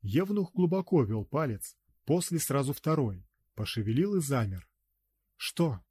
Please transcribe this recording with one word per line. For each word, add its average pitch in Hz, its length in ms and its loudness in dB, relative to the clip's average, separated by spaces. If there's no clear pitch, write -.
Евнух 185 520 0
глубоко 180 500 2
ввёл 107 220 -2
палец, 135 500 -4
после 170 320 0
сразу 139 360 0
второй, 135 520 -2
пошевелил 117 600 0
и 180 60 2
замер. 117 480 -2
Что? 147 560 -2